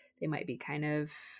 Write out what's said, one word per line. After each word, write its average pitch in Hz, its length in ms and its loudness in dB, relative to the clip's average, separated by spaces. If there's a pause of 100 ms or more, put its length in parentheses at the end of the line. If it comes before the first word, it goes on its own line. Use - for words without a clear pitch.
(220)
they 160 60 2
might 151 200 0
be 120 100 -2
kind 151 280 0
of, 151 260 4 (280)